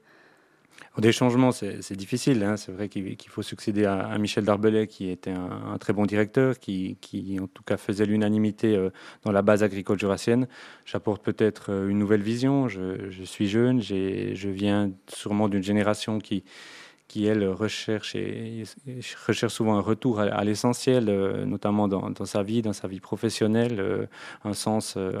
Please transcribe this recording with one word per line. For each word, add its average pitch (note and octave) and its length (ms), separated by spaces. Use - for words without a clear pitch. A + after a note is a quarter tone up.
Des A2+ 140
changements, B2+ 400
c'est, G2 300
c'est G2 140
difficile, A2+ 480
hein. G#2 120
C'est G#2 160
vrai G2 160
qu'il, G2 300
qu'il - 140
faut G#2+ 100
succéder G#2 420
à, G2 240
à A2 100
Michel G#2 280
Darbelay, G#2+ 420
qui F#2+ 220
était F#2 220
un, G2+ 420
un G#2 40
très - 140
bon G#2 140
directeur, G#2+ 540
qui, G2 420
qui G2 400
en F#2+ 60
tout - 160
cas G2+ 140
faisait G#2 280
l'unanimité, G#2+ 720
euh, F#2 160
dans G#2+ 80
la G2 100
base G#2 220
agricole G2 360
jurassienne. A#2 480
J'apporte G2+ 380
peut-être, G#2+ 480
euh, G2 180
une G2+ 80
nouvelle G#2 240
vision. B2+ 460
Je, F#2+ 420
je F#2 140
suis G2+ 240
jeune, A#2+ 340
j'ai, G2 540
je G2 140
viens G2+ 420
sûrement G#2+ 420
d'une G2 140
génération G#2 560
qui, G2 240
qui, G#2 160
elle, G#2+ 220
recherche G#2 680
et, A2 520
et B2+ 140
recherche A2+ 260
souvent A2 240
un G2+ 60
retour G#2+ 380
à, G#2 60
à G#2 180
l'essentiel, A#2+ 680
euh, G2+ 340
notamment G#2 440
dans, G2 240
dans G2+ 140
sa G#2 180
vie, A2 180
dans A2 100
sa G2 160
vie F#2 120
professionnelle, A2+ 800
euh, G2 260
un G#2 100
sens, G#2+ 420
euh, G2 240